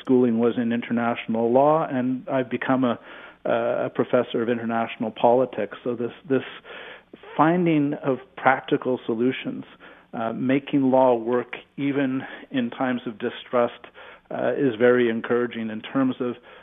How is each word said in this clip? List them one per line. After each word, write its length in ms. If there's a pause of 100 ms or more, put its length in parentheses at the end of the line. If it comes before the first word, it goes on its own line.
schooling 380
was 180
in 160
international 800
law, 320
and 460
I've 180
become 360
a, 140 (460)
a 500
professor 460
of 80
international 600
politics. 720
So 140
this, 160 (160)
this 160 (920)
finding 580 (100)
of 140 (180)
practical 680
solutions, 600 (500)
uh, 180
making 580
law 240
work 420 (200)
even 460 (280)
in 200
times 340
of 140
distrust, 640 (460)
uh, 260
is 220
very 320
encouraging 600
in 120
terms 380
of, 160 (260)